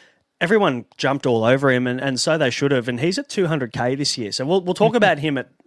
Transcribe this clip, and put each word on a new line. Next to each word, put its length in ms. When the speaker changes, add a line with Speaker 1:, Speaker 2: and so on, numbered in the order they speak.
Speaker 1:
everyone 440
jumped 300
all 160
over 260
him, 200
and, 120
and 200
so 180
they 120
should 200
have. 160
And 140
he's 180
at 100
two 200
hundred 240
K 240
this 200
year. 140
So 160
we'll, 140
we'll 140
talk 200
Speaker 2:
<laughs> 0
Speaker 1:
about 240
him 180
at, 120